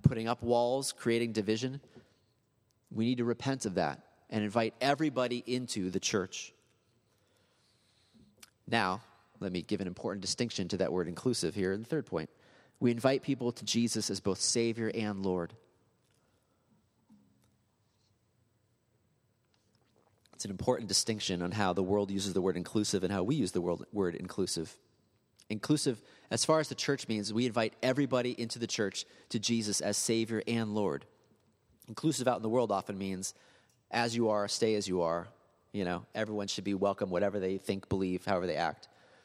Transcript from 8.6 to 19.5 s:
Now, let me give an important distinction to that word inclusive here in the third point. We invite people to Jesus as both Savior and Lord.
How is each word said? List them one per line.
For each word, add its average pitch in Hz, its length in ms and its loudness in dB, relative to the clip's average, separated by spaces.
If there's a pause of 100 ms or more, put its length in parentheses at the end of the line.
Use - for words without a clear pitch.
Now, 104 360 2 (380)
let 101 100 -4
me 90 120 -2
give 98 180 -2
an 98 60 -4
important 95 340 -6
distinction 98 480 -4
to 98 100 -2
that 80 140 2
word 87 160 0
inclusive 90 460 -2
here 95 180 0
in 104 80 -4
the 113 80 -12
third 156 160 -2
point. 80 240 -4 (520)
We 123 100 4
invite 131 320 2
people 120 300 0
to - 120 -14
Jesus 117 460 0
as 98 100 -4
both 95 200 0
Savior 117 520 0
and 104 320 -2
Lord. 90 300 -2 (4000)